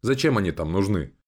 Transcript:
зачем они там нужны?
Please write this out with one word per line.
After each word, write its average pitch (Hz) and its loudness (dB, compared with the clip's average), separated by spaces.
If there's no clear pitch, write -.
зачем 131 2
они 92 0
там 80 -4
нужны? 95 0